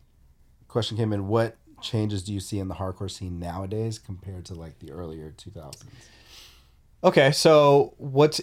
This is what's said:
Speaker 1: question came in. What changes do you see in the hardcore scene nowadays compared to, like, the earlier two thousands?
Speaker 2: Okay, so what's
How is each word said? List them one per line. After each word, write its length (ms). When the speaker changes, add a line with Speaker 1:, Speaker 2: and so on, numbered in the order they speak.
Speaker 1:
question 300
came 160
in. 140
What 300
changes 420
do 100
you 60
see 180
in 100
the 80
hardcore 360
scene 280
nowadays 600
compared 460
to, 100
like, 240
the 120
earlier 460
two 140
thousands? 400
Speaker 2:
Okay, 280
so 640
what's 460